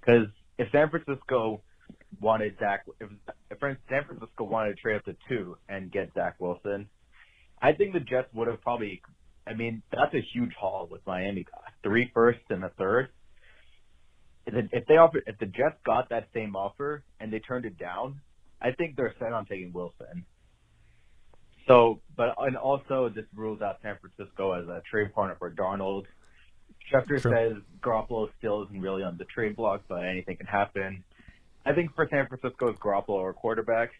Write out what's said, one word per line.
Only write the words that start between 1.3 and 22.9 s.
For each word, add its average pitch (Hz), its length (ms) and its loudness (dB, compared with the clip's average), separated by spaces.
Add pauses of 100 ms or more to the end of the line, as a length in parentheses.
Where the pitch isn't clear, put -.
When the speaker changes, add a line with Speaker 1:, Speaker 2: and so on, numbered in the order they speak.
Speaker 1:
wanted 107 380 0
Zach, 101 260 0 (140)
if, 107 100 -14 (400)
if 107 100 -14
San 139 460 -4
Francisco 113 380 -10
wanted 107 320 0
to - 60 -20
trade 110 140 0
up 101 100 -4
to 95 100 -8 (120)
two 92 300 -4 (120)
and 95 220 -10
get 95 220 -4
Zach 87 260 -2
Wilson, 98 480 -4 (760)
I 147 120 6
think 196 200 0
the 175 60 2
Jets 127 340 -2
would 113 140 -2
have 117 140 -4
probably, 110 400 -4 (440)
I 113 80 -8
mean, 113 280 -4 (100)
that's 139 220 2
a 135 80 0
huge - 320 -4
haul 95 360 -6
with 85 160 -16
Miami. 92 400 -4 (380)
Three 117 300 2
firsts 120 360 4
and 95 140 -4
a 90 60 -6
third. 110 400 0 (1400)
If, 113 80 -10 (180)
if 120 160 -4
they 156 100 10
offer, 165 300 8
if 104 120 -10
the 113 60 -2
Jets 123 400 0
got 120 240 0
that 117 240 -4
same 107 220 -6
offer 143 480 -6 (160)
and 110 120 -8
they 110 80 -4
turned 123 260 -6
it 92 120 -8
down, 113 440 -6 (400)
I 123 100 2
think 156 240 -4
they're 120 240 -2
set 117 140 -4
on 110 120 -4
taking 92 280 -10
Wilson. 87 520 -10 (1400)
So, 117 320 10 (160)
but, 120 240 0
and 131 180 -2
also 135 520 0